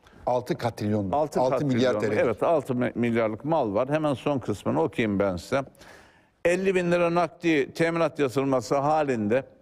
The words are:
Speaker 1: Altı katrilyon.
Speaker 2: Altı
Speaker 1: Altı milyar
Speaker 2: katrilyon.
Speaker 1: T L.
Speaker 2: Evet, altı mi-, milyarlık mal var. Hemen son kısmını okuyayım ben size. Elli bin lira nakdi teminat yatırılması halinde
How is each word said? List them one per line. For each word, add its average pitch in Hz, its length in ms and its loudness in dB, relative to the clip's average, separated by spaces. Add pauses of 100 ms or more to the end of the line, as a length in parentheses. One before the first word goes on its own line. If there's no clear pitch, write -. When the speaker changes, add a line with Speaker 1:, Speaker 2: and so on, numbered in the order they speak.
(260)
Speaker 1:
Altı 123 320 -2
katrilyon. 107 520 -2
Speaker 2:
Altı 143 300 0
Speaker 1:
Altı 131 260 2
milyar 123 260 2
Speaker 2:
katrilyon. 107 240 0
Speaker 1:
T 175 60 2
L. - 40 4
Speaker 2:
Evet, 117 160 -2
altı 139 320 2
mi-, 123 200 -2
milyarlık 113 500 0
mal 139 300 0
var. 127 140 2
Hemen 151 260 0
son 147 240 -2
kısmını 117 440 -2
okuyayım 107 360 0
ben 98 180 -2
size. 131 260 -4 (840)
Elli 185 300 0
bin 175 180 0
lira 170 220 2
nakdi 165 580 0
teminat 165 460 0
yatırılması 135 580 0
halinde 135 680 2 (180)